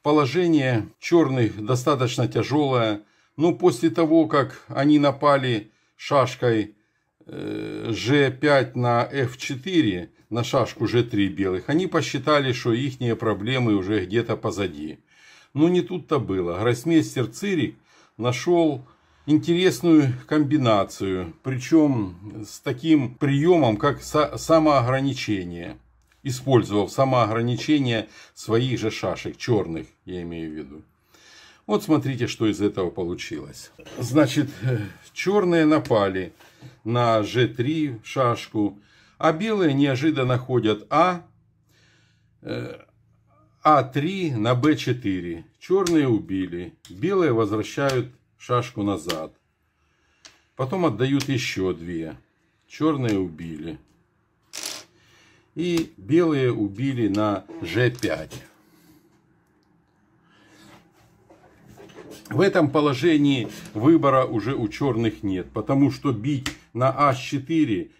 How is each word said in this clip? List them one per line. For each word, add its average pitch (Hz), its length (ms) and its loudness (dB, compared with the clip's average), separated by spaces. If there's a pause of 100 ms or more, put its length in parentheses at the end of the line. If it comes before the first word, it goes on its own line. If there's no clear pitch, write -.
положение 147 840 2 (120)
чёрных 127 680 2
достаточно 127 640 0
тяжёлое. 117 760 0 (340)
Но 165 160 2
после 165 380 2
того, 160 380 4
как 131 400 -2
они 143 320 4
напали 131 720 2 (240)
шашкой, 123 800 0 (500)
э, 104 640 -8
Ж 127 400 2
пять 127 460 2
на 120 360 0
Ф 131 260 -4
четыре, 123 760 -2 (200)
на 113 120 -2
шашку 117 440 -2
Ж 120 160 2
три 101 260 0
белых, 92 400 -4
они 170 180 0
посчитали, 143 640 0
что 120 220 -2
ихние 123 420 -2
проблемы 110 600 0
уже 95 300 -2
где-то 113 300 -2
позади. 85 640 -6 (540)
Но 156 160 2
не 180 120 2
тут-то 165 380 -4
было. 90 400 -2
Гроссмейстер 123 680 2
Цирик 180 500 -4 (400)
нашёл 143 680 0 (420)
интересную 160 880 4 (140)
комбинацию, 107 1080 0 (100)
причём 117 1040 0
с - 140 -20
таким 151 560 0
приёмом, 143 600 4
как 143 240 -2
са-, 147 360 -2
самоограничение. 123 1400 0 (460)
Использовал 113 680 2
самоограничение 123 1200 0 (240)
своих 117 460 -2
же 110 120 -4
шашек, - 460 -6
чёрных, 82 500 -2 (180)
я 90 180 -10
имею 82 280 -10
в 76 40 -14
виду. 76 260 -14 (840)
Вот 208 160 -2
смотрите, 131 440 0
что - 200 -2
из 95 140 -2
этого 98 280 -2
получилось. 82 840 -10 (280)
Значит, 135 500 2 (140)
э, 123 160 0 (340)
чёрные 180 520 2
напали 101 680 2 (500)
на 113 400 2
Ж 107 240 2
три 135 560 -4
шашку, 113 760 -2 (380)
а 156 140 2
белые 185 420 0
неожиданно 135 640 2
ходят 110 520 0
А, 170 360 0 (1160)
э, 120 400 -10 (840)
А 151 200 6
три 160 480 -4
на 113 220 0
Б 143 220 4
четыре. 90 720 -4 (120)
Чёрные 170 500 2
убили, 95 680 -4 (140)
белые 160 420 0
возвращают 113 840 -2 (240)
шашку 120 460 -4
назад. 85 500 -6 (1200)
Потом 147 300 -4
отдают 135 440 -2
ещё 95 440 -4
две. 80 440 -10 (500)
Чёрные 131 500 -2
убили. 82 600 -8 (1800)
И 165 420 -4
белые 135 540 2
убили 110 560 -2
на 101 380 -2 (160)
Ж 107 280 0
пять. 80 540 -6 (3750)
В - 120 0
этом 180 300 2
положении 143 760 2 (280)
выбора 135 500 4
уже 123 300 -4
у 120 120 -4
чёрных 113 540 -2
нет, 92 320 -4
потому 139 380 2
что - 200 -4
бить 123 380 -4 (240)
на 127 160 2
H 131 320 2
четыре 135 800 -2